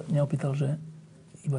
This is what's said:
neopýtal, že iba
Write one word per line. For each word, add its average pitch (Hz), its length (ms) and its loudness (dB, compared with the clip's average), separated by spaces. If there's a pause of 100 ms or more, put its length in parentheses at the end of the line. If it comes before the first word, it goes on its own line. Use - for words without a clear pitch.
neopýtal, 143 480 2
že 143 240 0 (640)
iba 135 160 0